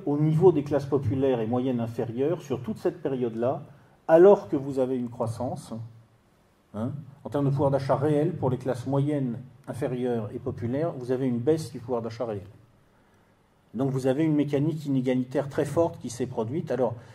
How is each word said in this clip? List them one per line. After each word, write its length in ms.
au 120
niveau 340
des 120
classes 220
populaires 540
et 80
moyennes 320
inférieures, 640
sur 200
toute 160
cette 240
période-là, 640
alors 420
que 60
vous 220
avez 180
une 140
croissance, 640
hein, 160
en 60
termes 160
de 40
pouvoir 220
d'achat 240
réel, 400
pour 160
les 60
classes 280
moyennes, 540
inférieures 680
et 40
populaires, 520
vous 200
avez 140
une 140
baisse 320
du 80
pouvoir 220
d'achat 240
réel. 200
Donc 180
vous 160
avez 180
une 100
mécanique 500
inégalitaire 640
très 160
forte 360
qui 100
s'est 180
produite. 420
Alors, 260